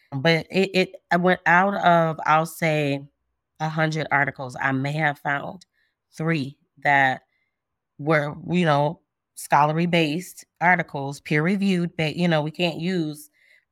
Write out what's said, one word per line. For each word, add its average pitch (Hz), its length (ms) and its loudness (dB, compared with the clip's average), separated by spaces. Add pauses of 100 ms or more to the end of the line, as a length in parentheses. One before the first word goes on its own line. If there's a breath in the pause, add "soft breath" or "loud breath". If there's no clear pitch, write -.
(100)
But 156 400 0
it, 190 240 0
it, 185 200 0 (160)
I 175 80 4
went 180 280 2
out 185 280 4
of, 170 520 2
I'll 156 200 4
say, 151 540 -2 (600)
a 156 80 -4
hundred 156 420 -2
articles, 135 500 -2
I 135 120 -2
may 135 200 -2
have 151 260 -2
found 147 480 -8 (440)
three 156 480 -4 (240)
that 139 400 2 (760)
were, 147 360 0 (160)
you 175 140 2
know, 151 360 0 (340)
scholarly-based 160 1120 0 (160)
articles, 156 600 -2
peer-reviewed, 175 760 0
but, 156 200 -2
you 175 100 2
know, 160 160 2
we 156 80 -6
can't 156 300 -4
use 165 500 -4 (420 soft breath)